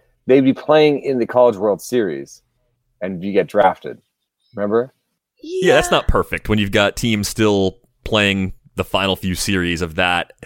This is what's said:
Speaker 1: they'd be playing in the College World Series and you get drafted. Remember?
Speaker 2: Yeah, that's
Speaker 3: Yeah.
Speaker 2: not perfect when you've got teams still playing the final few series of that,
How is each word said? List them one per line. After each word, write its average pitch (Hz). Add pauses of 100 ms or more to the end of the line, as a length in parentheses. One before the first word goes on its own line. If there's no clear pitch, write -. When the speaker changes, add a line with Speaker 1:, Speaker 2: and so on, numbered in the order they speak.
(260)
Speaker 1:
they'd 131
be 131
playing 151
in 135
the 113
College 123
World 98
Series 85 (600)
and 92
you 98
get 92
drafted. 95 (560)
Remember? 107 (480)
Speaker 2:
Yeah, 302
that's -
Speaker 3:
Yeah. 160
Speaker 2:
not -
perfect -
when 107
you've 98
got 101
teams 107
still 101 (260)
playing 98 (200)
the 92
final 95
few 92
series 87
of 80
that, 87 (140)